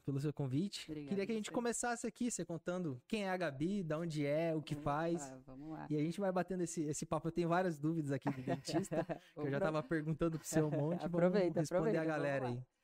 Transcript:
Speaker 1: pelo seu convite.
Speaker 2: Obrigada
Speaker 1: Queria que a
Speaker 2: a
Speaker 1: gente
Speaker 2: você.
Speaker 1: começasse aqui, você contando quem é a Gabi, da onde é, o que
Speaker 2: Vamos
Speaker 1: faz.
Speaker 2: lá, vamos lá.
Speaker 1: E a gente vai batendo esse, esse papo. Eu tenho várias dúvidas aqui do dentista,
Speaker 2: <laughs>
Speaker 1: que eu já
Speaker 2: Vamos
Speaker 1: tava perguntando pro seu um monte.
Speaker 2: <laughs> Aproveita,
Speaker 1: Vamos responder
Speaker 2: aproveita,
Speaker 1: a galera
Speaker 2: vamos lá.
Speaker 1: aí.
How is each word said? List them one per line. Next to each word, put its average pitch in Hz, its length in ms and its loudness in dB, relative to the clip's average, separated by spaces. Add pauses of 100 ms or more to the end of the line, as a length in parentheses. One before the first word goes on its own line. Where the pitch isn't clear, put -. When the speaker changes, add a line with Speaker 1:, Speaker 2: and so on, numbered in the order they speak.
Speaker 1:
pelo 139 140 0
seu 147 120 0
convite. 143 580 -2
Speaker 2:
Obrigada 151 200 -8
Speaker 1:
Queria 196 160 0
que 196 60 -4
a 226 40 0
Speaker 2:
a - 20 0
Speaker 1:
gente 214 100 -4
Speaker 2:
você. - 60 -8
Speaker 1:
começasse 240 540 -2
aqui, 240 240 -2
você 175 140 -4
contando 170 640 -4
quem 214 180 0
é 190 40 0
a 185 60 2
Gabi, 175 480 0
da 156 160 0
onde 156 260 0
é, 160 300 2
o 156 60 0
que 147 120 -6
Speaker 2:
Vamos 147 120 -6
Speaker 1:
faz. 156 440 0
Speaker 2:
lá, 131 160 -14
vamos 139 260 -12
lá. 151 180 -8
Speaker 1:
E 151 80 2
a - 20 2
gente 165 200 0
vai 196 120 2
batendo 180 320 0
esse, 165 200 -2
esse 151 220 -2
papo. 160 220 -2
Eu 160 40 0
tenho 170 180 0
várias 175 280 4
dúvidas 151 340 0
aqui 139 200 0
do 135 100 -6
dentista, 156 640 0
Speaker 2:
<laughs> - 300 -8
Speaker 1:
que - 60 -12
eu 147 120 -2
já 139 80 0
Speaker 2:
Vamos - 0 -
Speaker 1:
tava 156 240 2
perguntando 160 560 0
pro - 80 -10
seu 156 200 4
um 151 40 0
monte. 151 320 0
Speaker 2:
<laughs> - 0 -
Aproveita, 175 520 4
Speaker 1:
Vamos 160 140 2
responder 165 280 4
Speaker 2:
aproveita, 160 40 2
Speaker 1:
a 160 40 0
galera 143 400 0
Speaker 2:
vamos 123 120 -2
lá. 127 40 -6
Speaker 1:
aí. - 60 -16 (160)